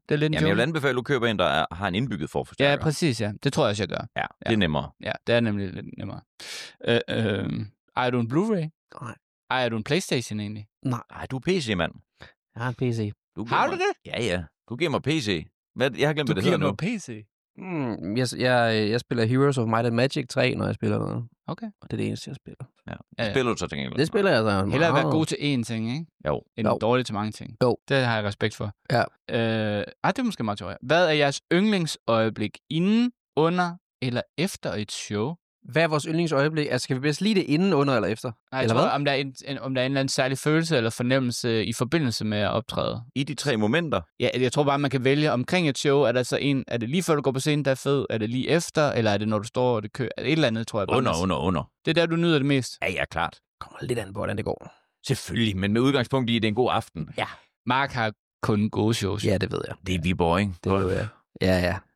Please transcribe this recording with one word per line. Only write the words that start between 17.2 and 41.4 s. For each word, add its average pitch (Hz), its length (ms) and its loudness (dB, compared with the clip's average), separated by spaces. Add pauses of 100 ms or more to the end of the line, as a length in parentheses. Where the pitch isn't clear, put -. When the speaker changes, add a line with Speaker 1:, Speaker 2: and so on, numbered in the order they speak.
Speaker 3:
Hmm, 127 580 -4
jeg, 127 100 0 (120)
jeg, 113 520 4
jeg 120 100 0
spiller 117 240 0
Heroes 131 340 4
of 113 100 2
Might 113 180 2
and 117 80 0
Magic 127 340 0
tre, 127 260 2
når 104 120 -2
jeg 101 80 0
spiller 110 240 0
noget. 110 260 -4 (240)
Speaker 1:
Okay. 226 180 -8
Speaker 3:
Og - 240 -16
det - 20 -12
er 113 40 -4
det 107 100 -2
eneste, 110 220 -6
jeg 139 80 -12
spiller. - 280 -16 (220)
Speaker 2:
Ja. - 60 -12 (260)
Speaker 1:
Ja, 117 60 -2
ja. 101 80 -2
Speaker 2:
Spiller 120 200 2
du - 60 -4
så 85 80 -4
til 71 120 -6
gengæld 69 200 -6
Speaker 3:
Det 147 80 2
spiller 196 240 2
jeg 131 120 6
så 110 80 4 (200)
Speaker 1:
Hellere 131 100 2 (140)
være 139 80 2
Speaker 3:
meget. 147 100 0
Speaker 1:
god 156 140 2
til - 100 -4
én 139 280 0
ting, 113 280 -4
ikke? 160 140 -8 (200)
Speaker 2:
Jo. - 160 0 (140)
Speaker 1:
End 113 120 0
Speaker 3:
Jo. 117 120 2
Speaker 1:
dårlig 120 260 2
til 107 80 -6
mange 107 180 -4
ting. 110 300 -14
Speaker 3:
Jo. 123 140 4 (120)
Speaker 1:
Det 135 160 2
har 117 120 2
jeg 107 80 0
respekt 104 320 -2
for. 107 140 -6 (220)
Speaker 3:
Ja. 117 100 4 (280)
Speaker 1:
Øh, 113 540 0 (200)
ej, 156 60 2
det 202 80 -2
er 262 40 -2
måske 214 220 -2
meget 104 140 -2
sjovt. 90 240 -8
Hvad 160 240 4
er 156 60 4
jeres 143 280 2 (120)
yndlingsøjeblik 147 1040 2 (120)
inden, 214 420 2 (240)
under 175 400 2 (260)
eller 123 200 0 (160)
efter 151 340 -4
et 104 200 -4
show? 110 420 -4 (380)
Speaker 3:
Hvad 156 100 4
er 165 60 4
vores 151 160 0
yndlingsøjeblik? 156 680 2
Altså, 127 140 0
skal 135 120 -2
vi 127 40 -4
bedst 147 200 0
lide 214 140 2
det 185 80 4
inden, 175 300 2
under 139 240 4
eller 101 120 2
efter? 110 200 -4
Speaker 1:
Nej, - 300 -10
jeg 131 40 0
Speaker 3:
Eller 113 120 4
Speaker 1:
tror, 131 80 4
Speaker 3:
hvad? 196 100 2
Speaker 1:
om 143 120 0
der 143 80 2
er 139 40 2
en, 135 180 -4 (120)
en, 135 120 -6
om 131 160 -4
der 127 80 2
er 127 40 2
en 135 60 -2
eller 139 80 0
anden 135 80 0
særlig 131 300 0
følelse 160 380 2
eller 110 140 2
fornemmelse 123 760 0